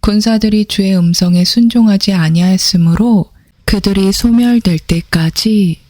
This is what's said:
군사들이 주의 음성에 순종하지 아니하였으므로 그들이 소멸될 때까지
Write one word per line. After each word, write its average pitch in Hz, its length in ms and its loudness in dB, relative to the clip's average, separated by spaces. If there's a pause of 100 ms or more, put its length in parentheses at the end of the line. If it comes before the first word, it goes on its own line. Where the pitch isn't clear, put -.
군사들이 214 640 0
주의 190 300 -2
음성에 180 480 0
순종하지 226 680 0
아니하였으므로 180 1160 0 (340)
그들이 196 480 -2
소멸될 233 680 0
때까지 170 960 -2 (120)